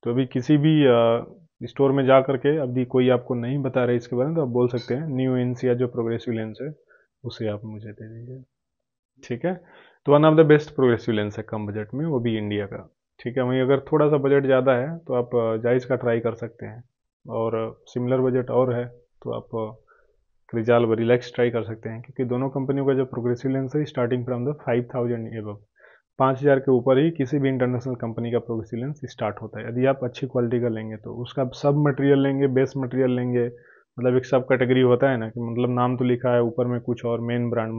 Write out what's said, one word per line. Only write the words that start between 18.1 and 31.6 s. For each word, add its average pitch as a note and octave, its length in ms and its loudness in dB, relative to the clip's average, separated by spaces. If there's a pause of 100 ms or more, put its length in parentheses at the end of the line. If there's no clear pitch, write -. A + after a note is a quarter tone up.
बजट B2+ 300 0
और B2 240 2
है A#2+ 120 -4 (360)
तो A#2+ 100 -8
आप, A#2 260 -10
अ, A2 120 -6 (800)
क्रिजाल A#2 380 4
व A2+ 80 4
रिलैक्स A#2+ 400 2
ट्राई A#2+ 160 2
कर A2+ 140 -2
सकते A2 240 -10
हैं, A2+ 140 -10
क्योंकि - 220 -8
दोनों B2 260 -2
कंपनियों C#3 360 -2
का C3+ 80 2
जो C3 120 0
प्रोग्रेसिव B2 460 -4
लेंस C3+ 240 -4
है D3+ 80 0
starting B2 420 -2
from B2 220 -4
the D3 120 -4
five B2 280 -2
thousand A#2 500 -6
above, G#2 240 -12 (560)
पाँच C3 220 2
हज़ार C#3 180 4
के C3+ 120 0
ऊपर C3 280 4
ही D#3+ 120 4
किसी D3 280 -2
भी C3+ 100 2
इंटरनेशनल B2 460 -2
कंपनी A#2 380 -6
का A#2+ 60 2
प्रोग्रेसिव A2+ 420 -6
लेंस D3 240 -8
स्टार्ट G#2+ 380 -6
होता A2 180 -12
है। A#2 80 -10
यदि B2 180 0
आप C3+ 180 0
अच्छी B2 220 -6
क्वालिटी B2 340 0
का A#2+ 80 0
लेंगे A2 280 -6
तो G#2+ 260 -14
उसका B2+ 320 -4
सब C#3+ 320 0